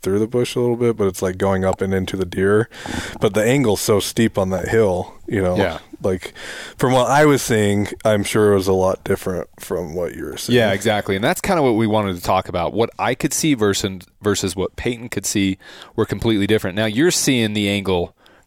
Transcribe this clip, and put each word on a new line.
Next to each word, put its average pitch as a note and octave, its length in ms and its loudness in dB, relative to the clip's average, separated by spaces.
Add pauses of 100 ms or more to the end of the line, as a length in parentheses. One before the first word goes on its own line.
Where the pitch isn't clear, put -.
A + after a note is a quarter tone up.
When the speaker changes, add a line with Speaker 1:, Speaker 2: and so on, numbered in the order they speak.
Speaker 1:
through G2 200 0
the A2 60 0
bush B2 280 -2
a B2+ 60 -2
little A#2+ 160 0
bit, A#2 200 0
but G#2 100 0
it's, F#2+ 140 -4
like, F#2+ 180 -2
going F#2+ 260 0
up F#2 180 0
and G2 100 -2
into F#2+ 240 -2
the F#2+ 80 -2
deer. G2 460 2 (500)
But G#2 140 0
the G#2+ 100 2
angle's A#2+ 360 2
so G#2 200 2
steep - 380 0
on F#2+ 120 0
that F2+ 180 -4
hill, G2+ 460 0 (120)
you G2+ 160 -2
know, F2+ 140 0
Speaker 2:
Yeah. F2+ 220 0 (240)
Speaker 1:
like, F#2 300 -4 (460)
from B2+ 140 2
what B2 180 4
I D3 160 6
was C#3+ 160 4
seeing, G#2 460 0 (180)
I'm G#2 180 2
sure G#2 280 4
it G2+ 40 4
was F#2+ 120 0
a F#2+ 40 4
lot F#2 320 0
different F#2 440 -4 (120)
from E2+ 340 -6
what F2 200 -4
you D2 100 -10
were C#2+ 140 -10
seeing. A#2+ 200 0
Speaker 2:
Yeah, G#2+ 140 2
exactly. G2+ 420 0
And G2 100 -2
that's E3+ 160 0
kinda F3 220 0
what B2+ 120 4
we A2 120 2
wanted G#2 300 0
to F2 60 -12
talk F#2+ 260 0
about. F2 240 -2
What A2 260 0
I A2+ 160 0
could D3 200 -4
see D#3+ 200 2
versus, G2 460 0 (220)
versus G2 340 0
what F#2 200 -4
Peyton A#2+ 340 -6
could G2 160 -6
see G2 320 0 (380)
were A2 100 2
completely G#2 400 0
different. G2+ 300 0
Now, A2 100 0
you're B2+ 240 2
seeing A#2 420 0
the G#2 160 0
angle F#2+ 460 0 (320)